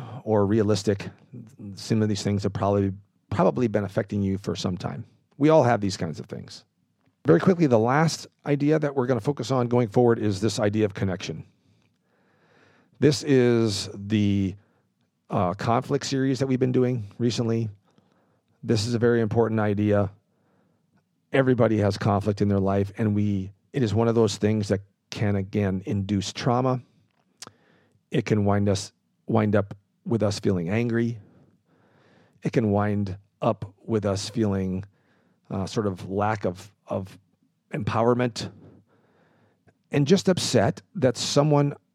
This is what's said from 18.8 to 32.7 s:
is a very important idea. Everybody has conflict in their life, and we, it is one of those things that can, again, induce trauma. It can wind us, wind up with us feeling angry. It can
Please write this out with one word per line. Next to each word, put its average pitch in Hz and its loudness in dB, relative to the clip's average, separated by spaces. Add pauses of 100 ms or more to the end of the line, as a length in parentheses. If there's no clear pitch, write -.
is 120 -2
a 117 -2
very 117 2
important 110 0
idea. 104 0 (1200)
Everybody 120 4
has 101 2
conflict 101 0
in 104 2
their 101 2
life, 98 0
and 107 0
we, 101 -2 (200)
it 139 0
is 104 0
one 117 2
of 113 2
those 113 4
things 104 0
that 98 0 (300)
can, 101 -2
again, 98 -2
induce 98 -2
trauma. 127 0 (1300)
It 139 -2
can 104 2
wind 101 2
us, 98 -2 (340)
wind 107 2
up 101 -2 (300)
with 117 0
us 101 -2
feeling 90 0
angry. 117 -2 (1200)
It - -6
can 110 2